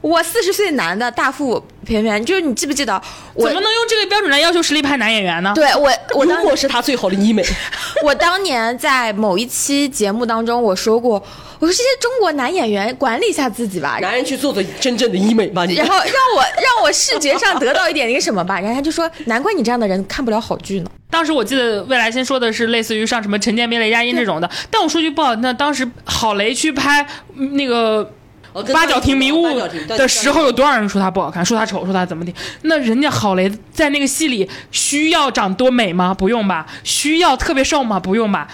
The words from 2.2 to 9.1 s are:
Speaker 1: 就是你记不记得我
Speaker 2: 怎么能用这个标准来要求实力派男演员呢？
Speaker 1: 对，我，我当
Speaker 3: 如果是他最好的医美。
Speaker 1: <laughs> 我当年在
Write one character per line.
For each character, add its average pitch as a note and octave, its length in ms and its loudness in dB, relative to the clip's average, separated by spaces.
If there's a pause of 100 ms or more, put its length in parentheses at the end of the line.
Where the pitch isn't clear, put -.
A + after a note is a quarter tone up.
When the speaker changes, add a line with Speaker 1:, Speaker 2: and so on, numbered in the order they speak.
Speaker 1:
就 D#4 100 0
是 F#4+ 60 2
你 D4 160 0
记 - 100 -4
不 C#4+ 60 -4
记 C#4 140 -2
得 A3 80 0 (400)
我 A#3 120 2
Speaker 2:
怎 C#4+ 80 0
么 F4+ 60 -2
能 A4 140 2
用 A#4 120 2
这 A4+ 120 0
个 G4+ 80 2
标 G4+ 160 0
准 E4+ 100 0
来 C#4+ 80 4
要 E4 100 4
求 E4+ 140 2
实 C#4+ 100 0
力 D4+ 80 2
派 C#4+ 140 0
男 A3 160 0
演 A3 100 2
员 F3 220 0
呢？ G3+ 100 0
Speaker 1:
对， D4 220 4
我， C#4 160 4 (240)
我 - 100 4
当 E4+ 120 4
Speaker 3:
如 E4+ 80 0
果 C#4 100 4
是 - 140 -2
他 A#3+ 120 0
最 C4 140 0
好 G#3 140 -2
的 F#3+ 60 0
医 G#3+ 180 4
美。 G#3+ 100 2 (280)
Speaker 1:
<laughs> - 300 -4
我 C#4+ 140 2
当 F4+ 260 0
年 B3 360 -2
在 B3+ 340 0